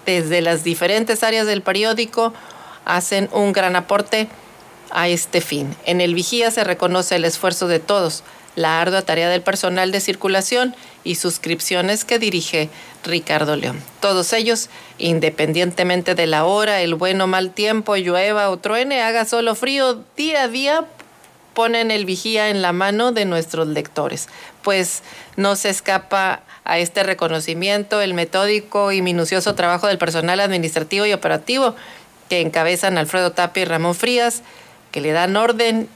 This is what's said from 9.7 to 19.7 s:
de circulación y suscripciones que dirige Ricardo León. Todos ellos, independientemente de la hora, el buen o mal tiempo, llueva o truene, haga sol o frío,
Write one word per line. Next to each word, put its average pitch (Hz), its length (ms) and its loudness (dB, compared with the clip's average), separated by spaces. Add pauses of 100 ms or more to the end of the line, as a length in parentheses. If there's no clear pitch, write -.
de 196 80 0
circulación 196 760 0 (280)
y 170 120 -2
suscripciones 180 920 -2
que 233 140 0
dirige 165 500 -2 (340)
Ricardo 156 520 -2
León. 139 260 -4 (180)
Todos 190 320 0
ellos, 226 380 0 (300)
independientemente 175 1120 0
de 170 140 2
la 156 180 2
hora, 208 360 2
el 170 120 0
buen 185 260 0
o 190 80 2
mal 185 240 0
tiempo, 214 460 0
llueva 196 540 2
o 185 60 -2
truene, 247 440 0
haga 226 240 0
sol 233 220 0
o 220 80 0
frío, 254 480 -2 (120)